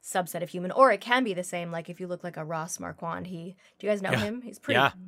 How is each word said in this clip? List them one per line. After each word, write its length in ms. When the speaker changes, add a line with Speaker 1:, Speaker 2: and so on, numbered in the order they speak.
Speaker 1:
subset 400
of 60
human, 240
or 180
it 100
can 220
be 120
the 100
same. 260
Like, 180
if 120
you 80
look 160
like 120
a 80
Ross 360
Marquand, 480
he, 260
do 80
you 60
guys 100
know 80
Speaker 2:
Yeah. 100
Speaker 1:
him? 220
He's 160
pretty 220
Speaker 2:
Yeah. 100